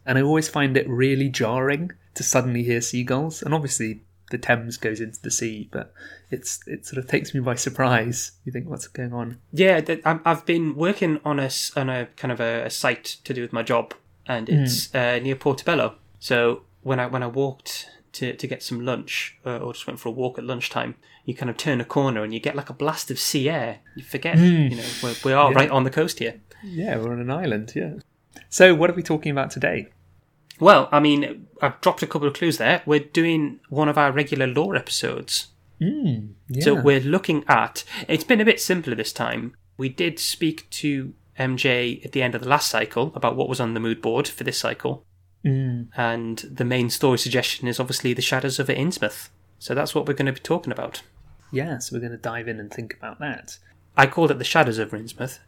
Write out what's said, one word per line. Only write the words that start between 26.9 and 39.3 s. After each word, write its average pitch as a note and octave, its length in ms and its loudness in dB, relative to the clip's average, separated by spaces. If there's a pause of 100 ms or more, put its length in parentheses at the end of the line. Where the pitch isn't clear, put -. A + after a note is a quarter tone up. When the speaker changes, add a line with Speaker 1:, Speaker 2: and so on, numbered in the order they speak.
Speaker 1:
we're A#2 160 -4
on A#2+ 60 -6
an B2 100 -4
island, A#2+ 440 -4
yeah. D#3 200 -6 (560)
So F#3 240 10
what E3+ 160 4
are E3+ 40 0
we F3 80 -4
talking D#3 300 -2
about C3+ 180 -2
today? - 380 -2 (720)
Speaker 2:
Well, D#3 300 10
I D3 100 6
mean, D3 460 2 (160)
I've - 180 0
dropped F3 220 2
a D#3+ 40 -2
couple D3 200 -2
of C#3 80 0
clues E3+ 240 0
there. D3 260 4
We're D3 160 4
doing D#3+ 680 0
one D3 200 0
of D3 80 2
our C#3+ 160 4
regular C3+ 340 0
lore D3+ 300 0
episodes. - 720 -4 (320)
Speaker 1:
Mm, D#3+ 500 -2 (300)
Speaker 2:
So D3 140 4
Speaker 1:
yeah. B2 80 0
Speaker 2:
we're C#3 180 6
looking D3+ 460 0
at, A#2 380 2 (240)
it's D#3+ 160 0
been A#3 160 4
a G#3+ 40 4
bit G#3+ 160 4
simpler D#3+ 360 -2
this A2 160 -6
time. A#2+ 420 -4 (220)